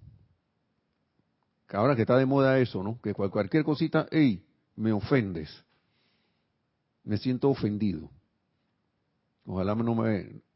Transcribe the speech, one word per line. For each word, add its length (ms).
Que 80
ahora 200
que 60
está 140
de 100
moda 320
eso, 240
¿no? 180
Que 140
cual-, 160
cualquier 340
cosita, 460
¡ey! 340
Me 180
ofendes. 720
Me 140
siento 300
ofendido. 640
Ojalá 300
no 200
me, 480